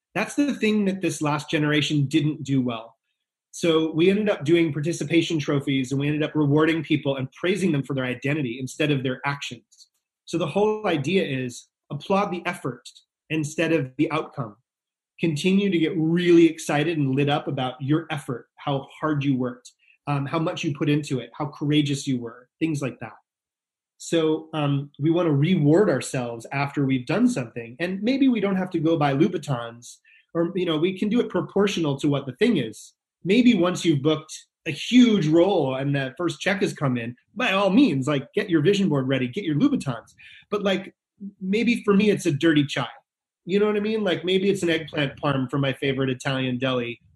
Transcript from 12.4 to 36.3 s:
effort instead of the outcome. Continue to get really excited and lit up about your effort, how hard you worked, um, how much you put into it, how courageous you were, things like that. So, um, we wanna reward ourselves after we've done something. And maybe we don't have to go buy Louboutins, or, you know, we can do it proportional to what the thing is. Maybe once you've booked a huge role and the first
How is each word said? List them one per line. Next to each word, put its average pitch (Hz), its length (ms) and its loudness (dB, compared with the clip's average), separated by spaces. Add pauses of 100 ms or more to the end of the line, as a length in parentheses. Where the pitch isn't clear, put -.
effort 175 420 -8 (420)
instead 156 420 -2
of 143 260 0
the 156 120 0
outcome. 131 460 -6 (640)
Continue 185 500 2
to 170 80 2
get 156 180 2
really 170 500 6
excited 156 520 0
and 135 160 0
lit 139 140 2
up 143 200 0
about 127 320 -4
your 151 300 0
effort, 143 460 -8
how 139 300 -4 (140)
hard 156 220 -2
you 139 140 2
worked, 123 360 -6 (340)
um, 139 200 -2
how 131 120 -2
much 170 260 -4
you 156 100 -2
put 147 140 -2
into 147 320 0
it, 113 160 -12
how 151 100 -6
courageous 147 600 -2
you 131 120 0
were, 120 300 -12 (100)
things 160 240 -2
like 120 180 -6
that. 110 120 -10 (840)
So, 160 540 0
um, 143 460 -2
we 147 120 0
wanna 170 220 2
reward 160 560 4
ourselves 123 640 -4
after 143 320 -2
we've 131 220 0
done 214 220 2
something. 120 520 -6
And 190 220 -4
maybe 262 260 2
we 233 120 0
don't 196 160 0
have 185 140 -4
to 170 80 -4
go 160 200 2
buy 143 160 2
Louboutins, 131 840 -4 (380)
or, 170 200 -2
you 185 120 -2
know, 160 100 0
we 185 220 -2
can 214 100 -2
do 233 120 0
it - 100 -2
proportional 170 720 0
to 156 80 0
what 139 180 -2
the 127 100 -10
thing 214 220 2
is. 113 340 -8 (320)
Maybe 226 300 4
once 175 320 0
you've 147 160 2
booked 151 300 -2 (340)
a 165 40 -6
huge 208 580 4
role 165 480 4
and 139 200 -2
the 135 220 -4
first 165 220 -4